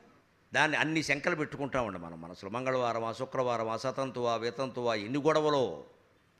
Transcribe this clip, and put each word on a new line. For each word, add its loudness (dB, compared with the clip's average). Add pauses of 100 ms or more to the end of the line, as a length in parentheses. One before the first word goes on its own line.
(540)
దాన్ని 4
అన్ని 2
శంకలు 0
పెట్టుకుంటా -2
ఉండే -4
మనం -12
మనసులో. -12
మంగళవారమా, 0
శుక్రవారమా, -2
సతంతువా, 0
వితంతువా, -2
ఎన్ని -2
గొడవలో 4 (560)